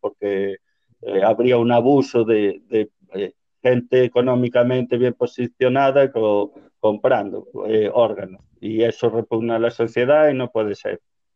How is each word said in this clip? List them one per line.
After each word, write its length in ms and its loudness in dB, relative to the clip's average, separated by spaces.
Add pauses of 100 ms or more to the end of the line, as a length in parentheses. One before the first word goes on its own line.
porque, 560 -4 (460)
eh, 200 -2
habría 360 2
un 140 0
abuso 520 2
de... 440 0
de, 220 -2 (240)
eh, 180 -6 (300)
gente 420 2
económicamente 920 0
bien 180 0
posicionada 960 0
co-, 420 -2 (280)
comprando, 680 -2 (180)
eh, 260 0
órganos, 500 -2 (180)
y 220 -4
eso 280 0
repugna 460 -4
a 20 0
la 120 0
sociedad 600 2
y 40 0
no 160 -6
puede 240 -4
ser". 260 -10 (360)